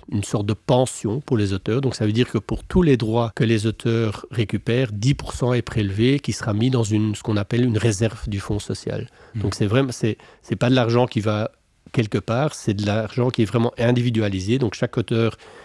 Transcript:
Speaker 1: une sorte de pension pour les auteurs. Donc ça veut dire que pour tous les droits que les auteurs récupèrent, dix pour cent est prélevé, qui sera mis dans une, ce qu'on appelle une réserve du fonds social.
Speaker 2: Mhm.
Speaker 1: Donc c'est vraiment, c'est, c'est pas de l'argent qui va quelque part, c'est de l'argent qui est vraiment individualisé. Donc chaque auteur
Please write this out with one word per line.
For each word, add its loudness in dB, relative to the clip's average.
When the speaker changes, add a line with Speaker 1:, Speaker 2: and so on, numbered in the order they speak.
Speaker 1:
une -2
sorte -4
de 0
pension 0
pour -2
les 2
auteurs. -2
Donc 0
ça -2
veut 2
dire 2
que -2
pour -4
tous 4
les 6
droits 0
que 0
les 2
auteurs -2
récupèrent, -2
dix 2
pour -8
cent 0
est 0
prélevé, 0
qui -4
sera -4
mis 2
dans 2
une, 0
ce -12
qu'on -2
appelle 0
une 0
réserve 0
du -4
fonds -4
social. -8
Speaker 2:
Mhm. -6
Speaker 1:
Donc -2
c'est 2
vraiment, 2
c'est, -2
c'est -4
pas 2
de 4
l'argent 4
qui -2
va 0
quelque 0
part, -2
c'est -2
de -2
l'argent -2
qui 0
est 2
vraiment 0
individualisé. 0
Donc -2
chaque -4
auteur 0